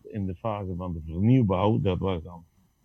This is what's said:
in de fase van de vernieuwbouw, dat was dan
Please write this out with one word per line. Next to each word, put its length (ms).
in 200
de 100
fase 420
van 160
de 120
vernieuwbouw, 760
dat 160
was 260
dan 220